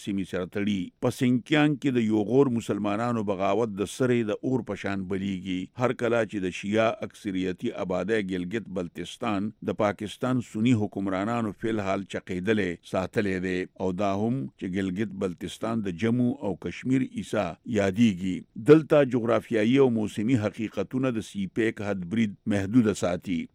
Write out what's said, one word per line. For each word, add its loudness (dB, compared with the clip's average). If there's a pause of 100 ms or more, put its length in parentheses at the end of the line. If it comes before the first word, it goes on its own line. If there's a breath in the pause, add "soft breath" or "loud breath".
سیمې -4
سره -4
تړي. 0 (240)
په 0
سینکیانګ 2
کې 0
د 2
یوغور 4
مسلمانانو -2
بغاوت 0
د -2
سرې 2
د -2
اور 0
په -6
شان -4
بلیږي. -4 (220)
هر 0
کله 2 (100)
چې -4
د -2
شیعه 2 (200)
اکثریتي -4 (120)
آبادی 0 (100)
ګلګت -4
بلتستان -6 (180)
د -4
پاکستان -2
سني 4
حکمرانانو -2
فی -2
الحال -2 (100)
چقیدلې -2
ساتلې 0 (100)
دی، 0 (220)
او 0 (140)
دا 0 (100)
هم 0 (240)
چې -6 (100)
ګلګت -2
بلتستان -4
د -4
جمو 2 (200)
او -2 (140)
کشمیر 0
عیسا -2 (320)
یادیږي. 4 (340)
دلته 8 (100)
جغرافیایي 2
او 4 (100)
موسمي 0
حقیقتونه -2
د -8
سی -4 (140)
پیک 0
حد -2 (100)
برید 0 (160)
محدوده 4
ساتي. -2 (160)